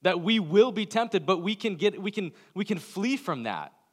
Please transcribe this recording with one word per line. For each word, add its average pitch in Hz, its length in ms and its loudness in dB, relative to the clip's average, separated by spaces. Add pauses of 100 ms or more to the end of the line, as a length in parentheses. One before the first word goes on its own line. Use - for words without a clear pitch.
that 180 180 2
we 220 200 2
will 196 340 4
be 202 120 -2
tempted, 214 400 -2
but 185 120 2
we 196 180 -2
can 208 200 -4
get, 202 260 0
we 202 100 -6
can, 185 220 -6 (200)
we 202 120 -4
can 202 140 -2
flee 233 360 -4
from 139 280 -6
that. 82 280 -6 (220)